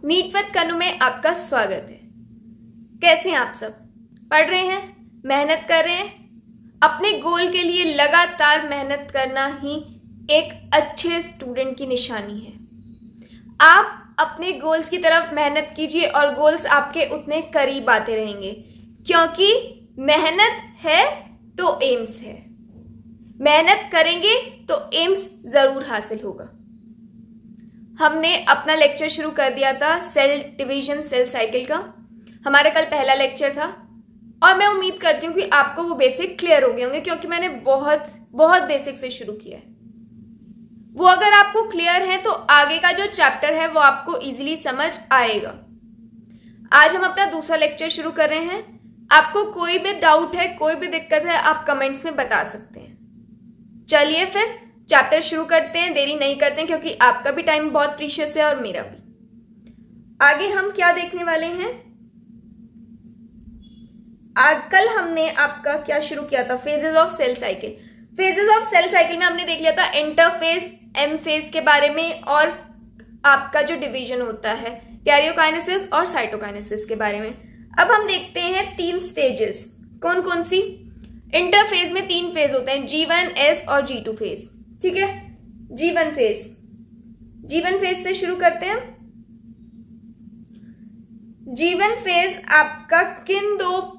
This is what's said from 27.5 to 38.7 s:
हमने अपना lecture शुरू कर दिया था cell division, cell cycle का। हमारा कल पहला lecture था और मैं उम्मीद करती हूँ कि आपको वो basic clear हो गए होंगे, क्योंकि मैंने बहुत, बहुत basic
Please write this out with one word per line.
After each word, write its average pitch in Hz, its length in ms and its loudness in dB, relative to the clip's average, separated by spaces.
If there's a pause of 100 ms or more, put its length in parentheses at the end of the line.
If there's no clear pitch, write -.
हमने 320 380 2 (100)
अपना 285 300 2
lecture 302 340 2
शुरू 311 220 -6
कर 269 220 -2
दिया 269 200 0
था 285 160 -2 (140)
cell 285 380 2 (160)
division, 277 440 -4
cell 254 260 0
cycle 240 380 -2
का। 311 120 -4 (680)
हमारा 285 240 6
कल 320 160 0
पहला 277 280 0
lecture 277 400 0
था 285 120 -4 (760)
और 370 160 8
मैं 403 100 4
उम्मीद 381 340 0
करती 320 260 0
हूँ 330 80 -6
कि 381 140 -2
आपको 285 340 2
वो 339 120 -4
basic 262 440 0
clear 320 240 4
हो 247 80 4
गए 240 120 -4
होंगे, 269 160 -4
क्योंकि 330 280 -8
मैंने 339 220 -4
बहुत, 269 560 0 (240)
बहुत 320 340 6
basic 277 340 -4